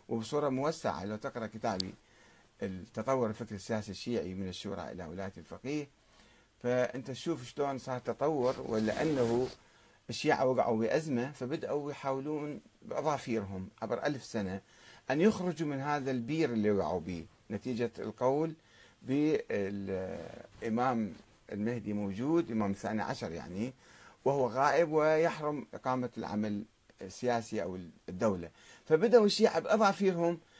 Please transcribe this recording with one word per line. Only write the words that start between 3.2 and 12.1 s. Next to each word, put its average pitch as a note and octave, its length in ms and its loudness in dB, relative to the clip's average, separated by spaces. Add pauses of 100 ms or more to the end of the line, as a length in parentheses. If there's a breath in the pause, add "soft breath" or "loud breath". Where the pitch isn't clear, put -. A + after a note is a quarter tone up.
الفكر G#2+ 260 -8
السياسي G#2+ 360 -4
الشيعي F#2 440 -4
من F#2+ 140 -6
الشورى F2+ 440 -8
إلى F2 140 -10
ولاية F#2+ 320 -8
الفقيه، C3+ 500 -8 (720 soft breath)
فأنت B2 480 0
تشوف C3 340 -4
شلون C#3 340 -4
صار B2+ 200 -6
تطور، B2+ 560 0 (120)
ولا A2 360 2
أنه B2+ 460 2 (640 soft breath)
الشيعة C#3 360 2
وقعوا A#2+ 320 4
بأزمة C3+ 540 0
فبدأوا C#3+ 580 -4
يحاولون C#3+ 680 -4 (220)